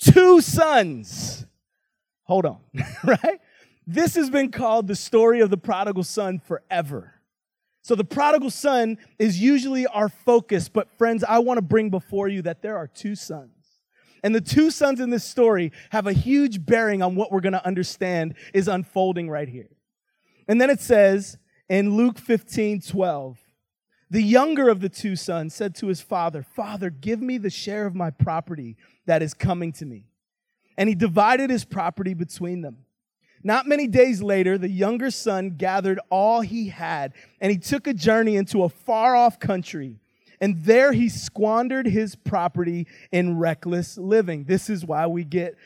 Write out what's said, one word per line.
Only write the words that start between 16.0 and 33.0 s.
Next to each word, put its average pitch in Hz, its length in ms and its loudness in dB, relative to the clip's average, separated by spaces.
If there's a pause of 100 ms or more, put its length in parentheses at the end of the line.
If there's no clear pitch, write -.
a 202 60 -2
huge 247 520 0
bearing 208 380 0
on 185 140 -2
what 190 160 -2
we're 196 80 0
gonna 185 240 -2
understand 180 680 -4 (200)
is 196 140 2
unfolding 185 600 -4
right 151 200 -8
here. 123 220 -18 (760)
And 226 140 2
then 262 100 4
it 254 100 0
says 202 580 4 (300)
in 202 280 2
Luke 240 220 2
fifteen 214 640 -2
twelve, 147 580 -4 (720)
"The 214 120 0
younger 262 460 4
of 202 120 2
the 190 80 -4
two 190 280 -6
sons 160 380 -8
said 202 220 -6
to - 120 -8
his 185 120 -4
father, 170 420 -6
'Father, 202 480 -8
give 185 300 -6
me 254 180 -6
the 196 120 -4
share 208 360 -8
of 185 80 -6
my 175 160 -4
property 156 640 -4 (300)
that 160 160 2
is 151 120 -6
coming 175 380 -4
to 151 140 -14
me.' 110 200 -18 (680)
And 202 120 0
he 220 60 0
divided 220 560 2
his 247 140 -2
property 185 500 -6
between 175 460 -8
them. 135 240 -16 (580)